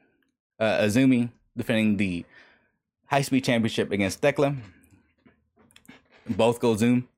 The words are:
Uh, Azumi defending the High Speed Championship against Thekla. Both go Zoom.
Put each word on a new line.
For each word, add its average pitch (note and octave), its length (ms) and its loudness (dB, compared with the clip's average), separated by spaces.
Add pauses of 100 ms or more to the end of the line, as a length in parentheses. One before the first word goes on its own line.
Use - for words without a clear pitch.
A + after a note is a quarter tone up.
(600)
Uh, G#2+ 200 0
Azumi A#2+ 500 2 (260)
defending A2 420 0
the F2+ 280 -4 (800)
High C#3 160 0
Speed C3+ 220 -2
Championship A2+ 480 -2
against G2 280 -2
Thekla. C#3+ 380 0 (1700)
Both A2+ 320 0
go A#2 160 0
Zoom. B2 320 2 (100)